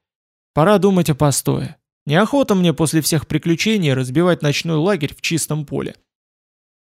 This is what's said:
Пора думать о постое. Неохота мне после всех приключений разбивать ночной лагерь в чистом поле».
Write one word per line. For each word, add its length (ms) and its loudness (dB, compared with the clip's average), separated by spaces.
Пора 220 4
думать 320 2
о 60 0
постое. 600 -2
Неохота 500 2
мне 180 2
после 280 0
всех 260 -2
приключений 640 0
разбивать 480 0
ночной 360 -2
лагерь 360 -2
в 60 -20
чистом 460 -4
поле». 300 -8